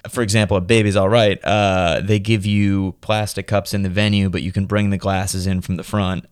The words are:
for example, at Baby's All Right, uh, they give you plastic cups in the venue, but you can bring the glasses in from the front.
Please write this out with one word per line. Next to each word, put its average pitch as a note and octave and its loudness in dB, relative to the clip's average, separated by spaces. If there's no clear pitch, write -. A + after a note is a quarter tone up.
for B2 -4
example, G#2+ 2
at F2+ -2
Baby's G#2+ 4
All F#2+ 2
Right, G#2 2
uh, F#2 0
they G#2+ 2
give G2+ 0
you G2 0
plastic G#2+ -4
cups G2+ -2
in G2 -2
the F#2 -2
venue, G2+ 2
but F2 -2
you F#2 -6
can G2 -2
bring G2+ 0
the G2 0
glasses F#2+ -2
in F#2 -2
from F#2 -4
the E2+ -8
front. F#2 -4